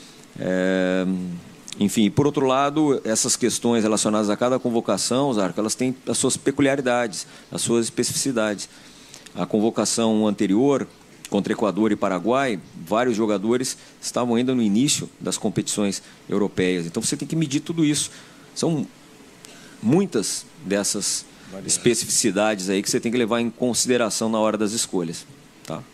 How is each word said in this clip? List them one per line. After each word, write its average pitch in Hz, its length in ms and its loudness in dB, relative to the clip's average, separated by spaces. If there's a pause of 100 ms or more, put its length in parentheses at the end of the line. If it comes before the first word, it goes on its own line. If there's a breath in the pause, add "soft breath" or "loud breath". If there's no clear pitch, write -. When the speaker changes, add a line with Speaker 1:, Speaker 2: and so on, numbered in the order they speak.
(380 loud breath)
Speaker 1:
É, 92 680 0 (760)
enfim, 117 280 4
por 147 160 2
outro 143 220 0
lado, 143 580 2
essas 110 300 0
questões 117 480 0
relacionadas 107 480 2
a 104 60 0
cada 123 240 0
convocação, 120 720 0
Zarco, 95 240 0
elas 107 160 -2
têm 127 200 -2 (120)
as 120 100 -2
suas 131 200 2
peculiaridades, 131 880 0 (240 loud breath)
as - 100 -6
suas 117 260 2
especificidades. 113 840 -2 (640 loud breath)
A 90 100 -4
convocação 110 840 2
anterior, 107 600 2 (420)
contra 101 240 0
Equador 104 380 2
e 104 60 2
Paraguai, 101 640 0 (260)
vários 113 300 2
jogadores 113 600 0 (240 loud breath)
estavam 120 360 0
ainda 127 180 2
no 123 80 2
início 107 560 2
das - 180 -4
competições 101 640 -2 (280 loud breath)
europeias. 90 580 0
Então 98 160 -4
você 143 140 -2
tem 143 100 -8
que 151 80 -6
medir 151 260 0
tudo 165 240 -2
isso. 147 280 0 (420 loud breath)
São 156 320 -2 (960 loud breath)
muitas 147 640 2 (180)
dessas 101 640 -2 (240)
Speaker 2:
Variedade. 95 160 -14
Speaker 1:
especificidades 107 1040 2
aí 98 100 2
que 104 80 -4
você 123 120 0
tem 120 100 -2
que 120 80 0
levar 117 220 2
em 117 100 0
consideração 117 800 0
na 110 100 0
hora 107 180 2
das 104 140 0
escolhas. 90 560 -4 (400)
Tá? - 160 -10 (120)